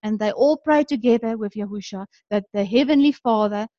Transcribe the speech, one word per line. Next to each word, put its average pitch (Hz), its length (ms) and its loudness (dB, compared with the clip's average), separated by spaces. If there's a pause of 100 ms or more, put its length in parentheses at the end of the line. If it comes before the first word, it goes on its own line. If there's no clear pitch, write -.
And 214 140 -2
they 214 140 -2
all 294 260 2
pray 302 280 2
together 233 520 0
with 208 160 -8
Yahusha, 202 520 -10 (240)
that 208 240 -2
the 202 100 -2
heavenly 277 480 4
Father 214 560 -2 (120)